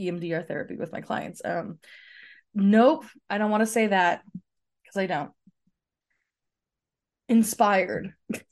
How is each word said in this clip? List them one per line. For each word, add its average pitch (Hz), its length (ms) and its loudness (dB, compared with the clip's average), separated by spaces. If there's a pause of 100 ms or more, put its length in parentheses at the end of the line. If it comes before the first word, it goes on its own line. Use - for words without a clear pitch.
E 180 80 -6
M 175 120 -6
D 165 140 -6
R 165 80 -4
therapy - 340 -10
with - 160 -10
my - 100 -10
clients. - 420 -8
Um, 170 340 -8 (760)
nope, 220 500 4 (240)
I 202 100 -4
don't 214 120 0
wanna 214 160 2
say 220 220 0
that 180 340 2 (640)
'cause - 100 -18
I 190 100 -2
don't. 151 260 -6 (2000)
Inspired. 202 840 2 (360)